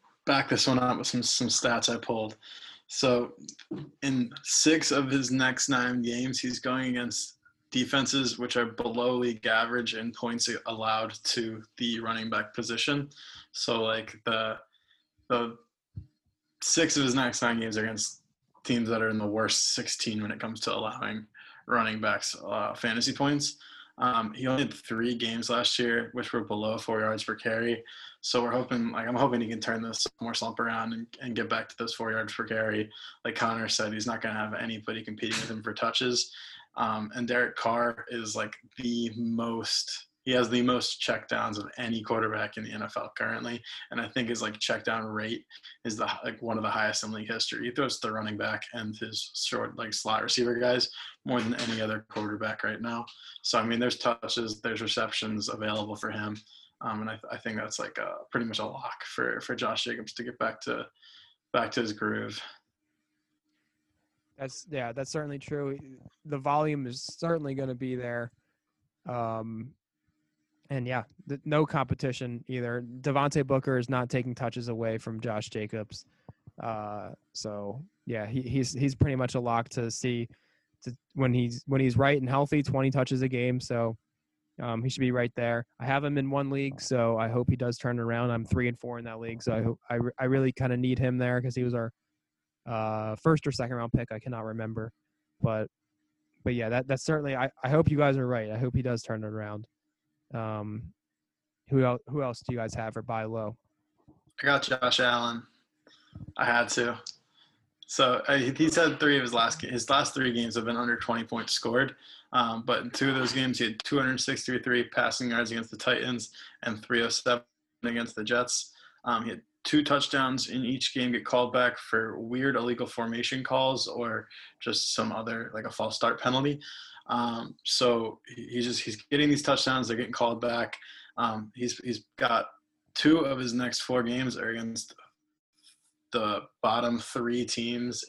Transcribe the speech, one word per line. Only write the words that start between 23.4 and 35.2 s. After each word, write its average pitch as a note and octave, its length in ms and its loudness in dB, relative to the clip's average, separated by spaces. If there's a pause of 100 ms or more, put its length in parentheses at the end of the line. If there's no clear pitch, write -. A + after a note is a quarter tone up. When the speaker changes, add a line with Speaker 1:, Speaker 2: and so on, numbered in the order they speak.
Speaker 1:
Um, A#2 340 2
he B2 140 -4
only C3 160 4
had A#2 100 -2
three A#2 420 -2
games A#2 360 -2
last A#2+ 280 2
year, A#2 340 2
which A#2+ 200 -6
were A2+ 120 0
below G#2+ 340 -2
four A2 220 -2
yards G#2+ 220 0
per A2+ 120 -4
carry. A2+ 500 0 (380)
So B2 200 2
we're A#2+ 80 0
hoping, A#2+ 420 0
like, A2+ 140 -4
I'm A#2+ 80 0
hoping B2 280 4
he A2 60 -2
can A2+ 120 -4
turn A2+ 220 -2
this A2+ 240 -2 (160)
more A#2 100 -4
slump A2+ 260 -4
around A2+ 360 -2
and, A#2 120 -8 (140)
and B2 160 -6
get A2+ 140 0
back A2 180 -2
to - 100 -20
those A2+ 160 -4
four A2+ 160 -4
yards A2 220 -2
per A2+ 120 -4
carry. G#2+ 460 0 (360)
Like A#2 80 -2
Connor A2+ 340 0
said, G#2+ 240 0
he's G#2+ 140 -4
not A2+ 160 -4
gonna G#2+ 160 -2
have G#2+ 160 -4
anybody A2 480 -6
competing A2 360 -4